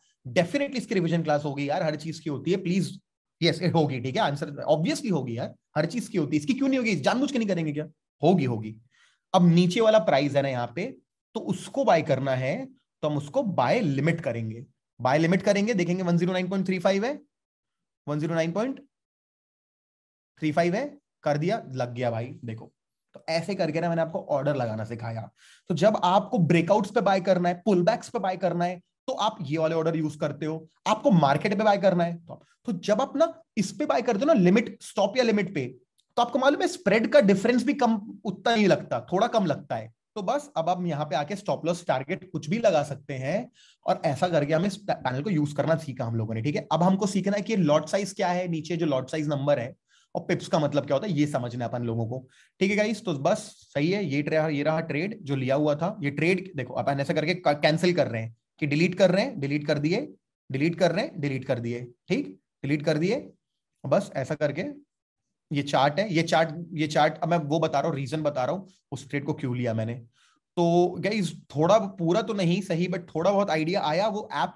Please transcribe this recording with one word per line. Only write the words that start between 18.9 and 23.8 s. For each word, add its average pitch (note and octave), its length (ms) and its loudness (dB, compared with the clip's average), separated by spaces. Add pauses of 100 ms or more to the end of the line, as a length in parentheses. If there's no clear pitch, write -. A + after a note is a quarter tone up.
थ्री D#3 100 -2
फ़ाइव F3 220 2
है, B3 120 -2 (360)
कर D3 160 0
दिया, F#3+ 240 -2 (100)
लग B2 220 -6
गया B2 160 -2
भाई, A#2 160 -4 (180)
देखो। A2+ 280 -12 (420)
तो - 140 -20
ऐसे E3+ 260 -2
करके E3 260 -2